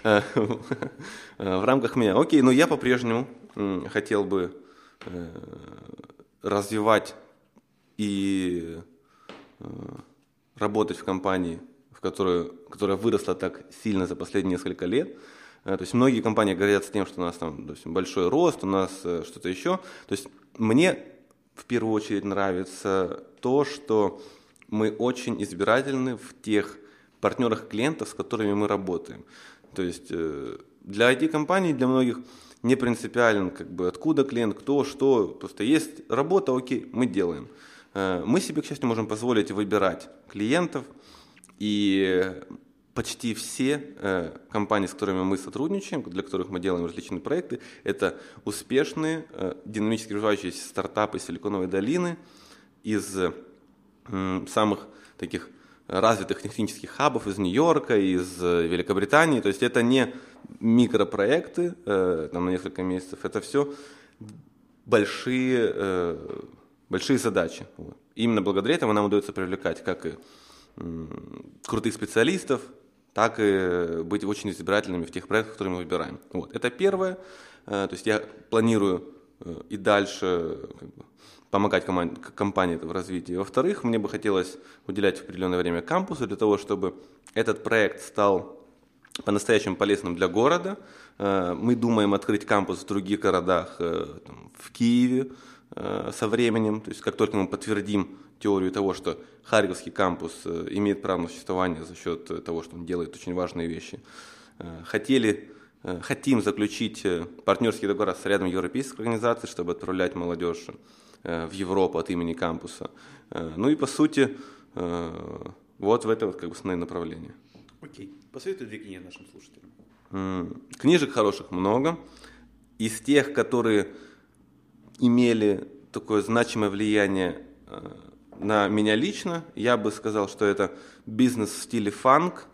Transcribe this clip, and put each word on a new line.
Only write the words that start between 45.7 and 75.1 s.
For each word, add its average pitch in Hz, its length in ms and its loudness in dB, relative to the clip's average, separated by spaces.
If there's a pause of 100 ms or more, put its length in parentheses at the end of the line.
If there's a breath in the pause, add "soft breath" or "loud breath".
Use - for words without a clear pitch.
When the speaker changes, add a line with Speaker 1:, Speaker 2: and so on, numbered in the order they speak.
Speaker 1:
для 90 200 -6
которых 92 280 -4
мы 92 100 -6
делаем 87 260 0
различные 85 340 -8
проекты, 143 400 -4 (240 loud breath)
это 98 320 0 (280 loud breath)
успешные, 156 840 -2
э, - 240 -6 (100)
динамически 107 480 -2
развивающиеся 104 560 -2
стартапы 101 520 -2
Силиконовой 95 480 -4
долины 165 480 0 (680 loud breath)
из, 95 340 -2 (920)
м, 92 380 -2
самых 104 400 2 (300 loud breath)
таких - 300 -8 (400 loud breath)
развитых 98 540 2
технических - 480 -6
хабов 131 360 0
из 98 120 -4
Нью-Йорка, 127 600 2
из, 90 440 0
э, 85 260 4
Великобритании. 101 720 4
То 101 80 2
есть 98 140 0
это 120 200 4
не 127 320 4 (460 loud breath)
микропроекты, 113 1120 4 (120)
э, 90 460 2
там, 87 140 -2
на 92 40 2
несколько 92 320 -4
месяцев, 92 420 -4
это 101 160 -2
все 143 340 -2 (1120 loud breath)
большие, 127 880 2
э, 90 420 -2 (720)
большие 117 300 0
задачи. 92 480 0 (100)
Вот. 80 200 -16 (200)
Именно 113 260 2
благодаря 98 320 2
этому 120 180 0
нам 104 140 4
удается 101 260 2
привлекать 92 520 -4
как 90 220 -4
и, 78 80 -6 (640 loud breath)
м, - 680 -12 (220)
крутых 110 280 -2
специалистов, 131 680 2 (540)
так 110 240 2
и 90 640 2
быть 101 200 -2
очень 104 260 -4
избирательными 90 540 0
в 82 60 -12